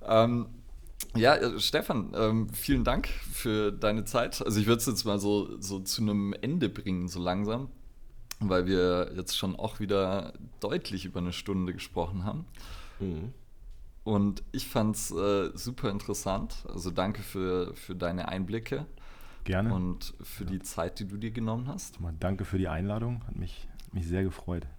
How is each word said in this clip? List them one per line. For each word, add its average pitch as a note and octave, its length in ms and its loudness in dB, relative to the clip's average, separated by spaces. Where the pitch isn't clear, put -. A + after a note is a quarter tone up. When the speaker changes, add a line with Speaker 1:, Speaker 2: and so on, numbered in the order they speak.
Speaker 1:
Ähm, A#2 400 6
ja, A#2+ 180 8
äh, A2 240 2
Stefan, C3 560 0
ähm, A2 360 4
vielen B2+ 340 2
Dank B2 240 2
für G#2+ 640 0
deine G#2+ 320 2
Zeit. - 380 0
Also G#2+ 180 4
ich G#2 80 4
würd's A#2 180 6
jetzt A2+ 180 0
mal G#2 140 2
so, G2+ 420 2
so G2 200 -4
zu F#2+ 220 -2
einem G2+ 380 2
Ende C#3 280 2
bringen, F2+ 400 -2
so F2+ 120 -4
langsam, G#2 480 0
weil F#2 280 4
wir F2+ 500 4
jetzt F2 200 -4
schon F#2+ 200 0
auch - 240 -4
wieder G2 520 2
deutlich G#2 440 -2
über F#2 140 -4
eine F2 140 0
Stunde F#2 400 0
gesprochen F2+ 520 -4
haben. B2+ 220 -4
Speaker 2:
Mhm. G2 320 -4
Speaker 1:
Und G2+ 460 4
ich - 160 -4
fand's, G#2+ 460 0
äh, G2+ 420 2
super B2 360 -4
interessant. - 760 -2
Also F2 220 -4
danke F#2+ 320 0
für, F2+ 540 0
für - 180 -8
deine F2 320 -2
Einblicke. A2 580 -2
Speaker 3:
Gerne. F#2+ 280 2
Speaker 1:
Und F2+ 500 0
für - 200 -10
Speaker 3:
Ja. F2+ 80 -2
Speaker 1:
die F#2+ 100 -2
Zeit, - 380 -4
die G#2 80 -6
du G2+ 100 -8
dir A2 140 -4
genommen A2+ 380 -2
hast. - 320 -8
Speaker 3:
Mal E2+ 180 -4
danke F#2 260 0
für F#2+ 140 0
die F#2 80 4
Einladung. G#2+ 640 0
Hat - 80 -6
mich, F2 320 -6
mich E2+ 160 -2
sehr F#2 160 4
gefreut. F2+ 420 -2